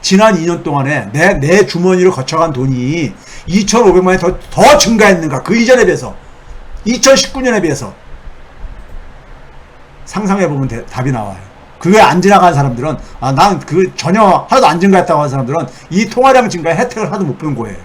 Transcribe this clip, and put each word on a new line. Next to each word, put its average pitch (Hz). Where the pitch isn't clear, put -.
지난 208
이 160
년 170
동안에 143
내, 160
내 160
주머니를 180
거쳐간 160
돈이 131
이천오백만 190
원이 185
더, 175
더 254
증가했는가? 185
그 208
이전에 233
비해서, 147
이천십구 254
년에 233
비해서 135
상상해보면 185
대-, 117
답이 127
나와요. 104
그게 190
안 170
지나간 180
사람들은, 139
"아, 131
난 170
그 180
전혀 190
하나도 262
안 165
증가했다고" 175
하는 147
사람들은 131
이 208
통화량 254
증가의 165
혜택을 220
하나도 190
못 135
본 151
거예요. 107